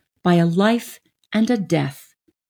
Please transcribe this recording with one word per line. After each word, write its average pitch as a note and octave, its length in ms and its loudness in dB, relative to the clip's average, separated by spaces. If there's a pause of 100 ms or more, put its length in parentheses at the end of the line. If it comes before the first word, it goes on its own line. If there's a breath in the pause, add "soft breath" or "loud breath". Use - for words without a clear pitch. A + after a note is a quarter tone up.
(220)
by F3+ 120 2
a E3+ 120 4
life G3+ 540 -2 (320)
and A3 180 0
a B3 60 0
death, D3+ 580 -4 (360)